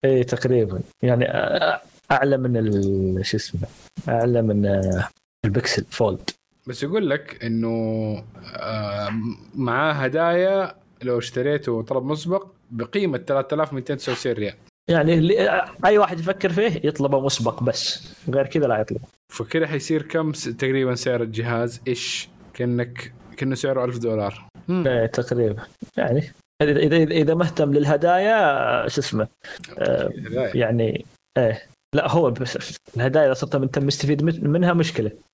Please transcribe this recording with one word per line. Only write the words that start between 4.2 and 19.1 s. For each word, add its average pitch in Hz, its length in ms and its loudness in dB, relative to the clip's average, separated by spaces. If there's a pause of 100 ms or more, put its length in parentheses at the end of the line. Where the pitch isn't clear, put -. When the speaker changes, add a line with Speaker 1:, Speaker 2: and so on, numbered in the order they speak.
Speaker 1:
من، 104 240 2
آه، 95 420 0 (360)
البكسل 101 460 0
فولد. 98 400 -2 (360)
Speaker 2:
بس 123 160 -10
يقول 175 280 -2
لك - 340 -6
إنه، 113 240 -2 (880)
آه، 104 540 -6 (440)
معاه 135 380 0
هدايا 170 800 0 (280)
لو 123 160 0
اشتريته 127 640 -2
طلب 127 220 -2
مسبق 160 420 -2 (240)
بقيمة 147 480 -2
ثلاثة 135 360 -2
آلاف 151 180 -2
مئتين 135 240 -4
وتسعة - 160 -4
وتسعين 120 240 -2
ريال. 104 180 -4 (360)
Speaker 1:
يعني، 165 240 4
اللي، 190 360 4
آه، 185 140 0 (200)
أي 208 140 6
واحد 180 220 2
يفكر 190 320 -2
فيه 202 320 0
يطلبه 139 360 2
مسبق 120 420 -2
بس، - 500 -4 (160)
غير 135 180 2
كذا 147 200 0
لا 110 140 2
يطلبه. - 240 -6 (280)